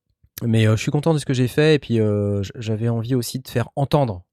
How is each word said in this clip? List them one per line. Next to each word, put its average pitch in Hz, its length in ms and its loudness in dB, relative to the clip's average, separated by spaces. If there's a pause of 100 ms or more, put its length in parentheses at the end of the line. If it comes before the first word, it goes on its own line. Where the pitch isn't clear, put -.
(420)
Mais, 113 260 2
euh, 110 80 4
je 107 60 -4
suis - 100 -4
content 147 220 0
de 151 60 0
ce - 60 -8
que 143 80 -2
j'ai 123 140 2
fait. 151 280 4
Et 143 40 0
puis, 117 200 0
euh, 104 420 0
j-, 95 140 -6
j'avais 110 340 -4
envie 117 260 -2
aussi 123 240 -4
de - 80 -12
faire 117 280 -2
entendre 131 580 0